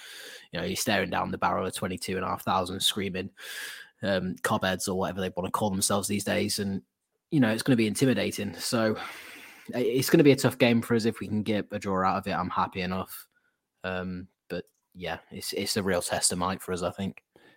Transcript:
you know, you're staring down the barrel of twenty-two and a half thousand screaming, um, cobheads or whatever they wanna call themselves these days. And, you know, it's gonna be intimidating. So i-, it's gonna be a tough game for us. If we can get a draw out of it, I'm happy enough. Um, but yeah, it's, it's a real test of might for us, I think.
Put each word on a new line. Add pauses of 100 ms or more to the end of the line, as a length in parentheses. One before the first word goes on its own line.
(520)
you
know,
you're
staring
down
the
barrel
of
twenty-two
and
a
half
thousand
screaming, (760)
um,
cobheads
or
whatever
they
wanna
call
themselves
these
days.
And, (500)
you
know,
it's
gonna
be
intimidating.
So (760)
i-,
it's
gonna
be
a
tough
game
for
us.
If
we
can
get
a
draw
out
of
it,
I'm
happy
enough. (560)
Um, (220)
but (280)
yeah, (120)
it's,
it's
a
real
test
of
might
for
us,
I
think. (340)